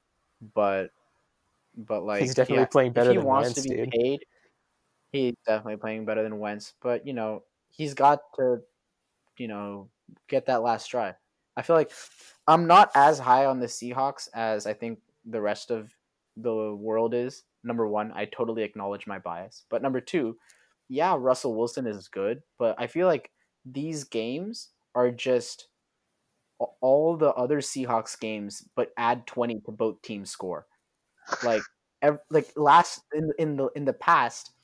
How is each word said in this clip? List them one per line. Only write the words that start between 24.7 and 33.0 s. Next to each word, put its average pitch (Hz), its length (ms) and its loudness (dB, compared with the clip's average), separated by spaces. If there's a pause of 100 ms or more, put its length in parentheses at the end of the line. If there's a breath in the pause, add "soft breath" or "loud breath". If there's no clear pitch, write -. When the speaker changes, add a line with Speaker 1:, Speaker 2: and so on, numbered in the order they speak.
Speaker 1:
are 123 160 2
just 120 560 -4 (920)
a-, - 40 -4 (160)
all 151 360 4
the 151 180 4
other 135 260 0
Seahawks 123 580 -4
games, 107 580 -10
but 117 200 -2
add 120 300 0
twenty 120 340 -4
to 110 120 -14
both 110 300 -4
teams' 101 280 -10
score. 87 360 -10 (760)
Like, 113 200 0 (400)
ev-, 147 180 2 (100)
like, 151 240 0
last, 151 460 6 (120)